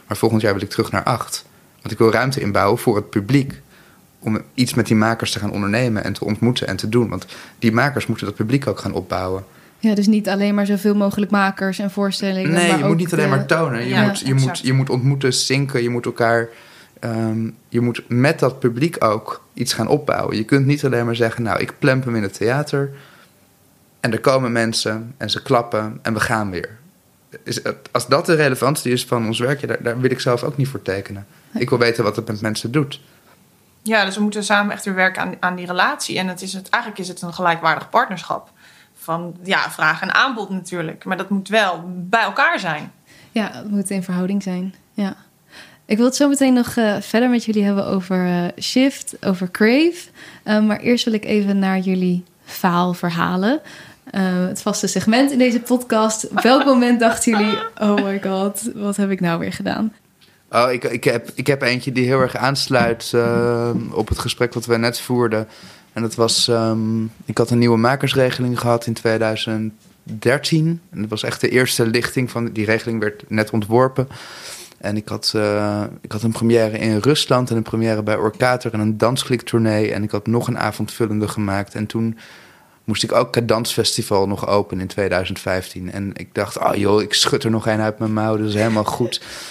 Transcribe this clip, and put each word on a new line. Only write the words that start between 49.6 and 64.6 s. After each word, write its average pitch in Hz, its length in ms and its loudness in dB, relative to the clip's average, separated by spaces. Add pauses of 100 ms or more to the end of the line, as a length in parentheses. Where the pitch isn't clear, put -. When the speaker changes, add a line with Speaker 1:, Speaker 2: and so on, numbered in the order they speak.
Speaker 2:
Eh, 214 220 2
maar 208 140 0
eerst 240 260 2
wil 226 80 0
ik 214 120 -2
even 202 340 2
naar 190 200 2
jullie 185 440 0 (220)
faalverhalen. 175 1160 0 (420)
Eh, - 180 -4 (260)
het 190 140 -6
vaste 202 260 -2
segment 226 440 2
in 269 60 0
deze 247 220 4
podcast. 233 720 0
Op - 120 -2
welk 262 240 6
moment 240 340 6
dachten 226 380 2
jullie, 208 200 2 (220)
"Oh 208 260 2
my 196 180 -2
god, 190 380 -2 (140)
wat 202 200 -4
heb 196 160 0
ik 185 80 -2
nou 170 200 0
weer 185 140 -4
gedaan?" 202 400 -4 (560)
Speaker 1:
Oh, 123 220 4
ik, 127 120 -4
ik 120 200 -4
heb, 120 320 2
ik - 120 -4
heb 139 140 2
eentje 123 300 0
die 123 140 2
heel 131 140 2
erg 127 180 0
aansluit, 120 760 0
eh, 120 560 2 (220)
op 107 160 -2
het - 120 -2
gesprek 120 340 -2
wat 117 120 -4